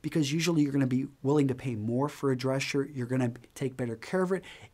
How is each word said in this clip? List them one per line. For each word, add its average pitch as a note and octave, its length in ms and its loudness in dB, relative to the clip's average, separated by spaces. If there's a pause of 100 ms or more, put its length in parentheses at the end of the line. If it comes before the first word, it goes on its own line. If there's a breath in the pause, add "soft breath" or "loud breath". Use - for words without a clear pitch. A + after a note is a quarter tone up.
because D3+ 300 0
usually D#3+ 300 4
you're C#3 100 2
gonna C#3 140 4
be B2+ 200 0 (160)
willing C#3 260 4
to B2+ 60 0
pay A#2+ 220 -4
more A#2 320 0
for C#3 240 0
a B2+ 40 2
dress C3 260 0
shirt. C#3 300 -2
You're B2 140 -4
gonna B2+ 260 0 (220)
take C3 220 -4
better A#2 200 -4
care F#3+ 260 -2
of F#3 100 0
it. F#3 120 -2 (300 loud breath)